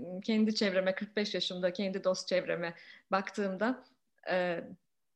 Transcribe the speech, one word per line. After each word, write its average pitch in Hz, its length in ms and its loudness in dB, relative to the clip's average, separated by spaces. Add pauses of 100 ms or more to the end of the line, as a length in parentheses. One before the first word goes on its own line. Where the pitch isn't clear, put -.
(200)
kendi 220 340 4
çevreme, 190 400 2
kırk - 220 -6
beş 208 180 0
yaşımda 180 380 0
kendi 190 320 -2
dost 185 240 0
çevreme 170 460 0 (360)
baktığımda, 202 720 0 (460)
e, 180 300 2 (560)